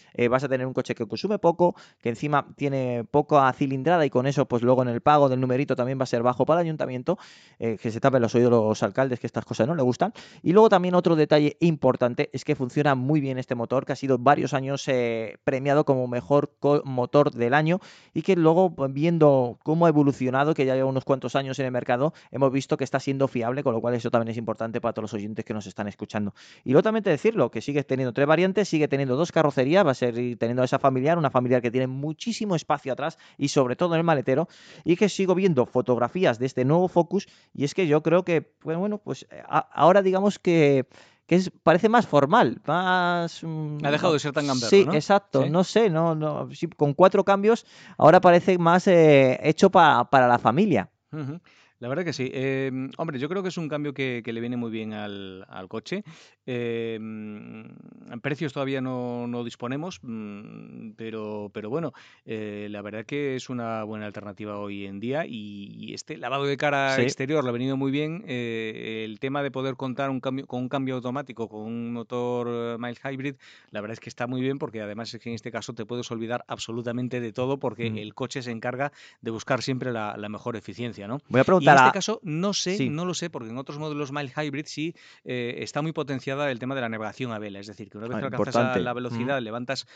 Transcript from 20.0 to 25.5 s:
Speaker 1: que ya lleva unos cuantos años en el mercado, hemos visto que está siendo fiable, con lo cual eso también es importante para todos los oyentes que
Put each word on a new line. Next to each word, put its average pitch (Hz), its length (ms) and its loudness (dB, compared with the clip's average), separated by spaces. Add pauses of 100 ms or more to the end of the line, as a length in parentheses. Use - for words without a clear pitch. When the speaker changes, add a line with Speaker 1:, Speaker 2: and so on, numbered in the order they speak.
Speaker 1:
que 143 100 2
ya 131 100 2
lleva 135 140 2
unos 131 160 -2
cuantos 131 300 -2
años 135 240 -4
en 135 60 -2
el 127 60 -4
mercado, 123 420 0 (180)
hemos 131 200 2
visto 135 260 0
que 139 60 -6
está 131 160 -2
siendo 135 280 0
fiable, 123 360 -4
con 127 100 0
lo 113 80 -2
cual 120 120 -2
eso 117 160 -4
también 117 220 0
es 110 60 -8
importante 113 440 -6
para 113 120 -2
todos 107 180 -8
los - 20 -6
oyentes 107 320 -8
que 117 80 -6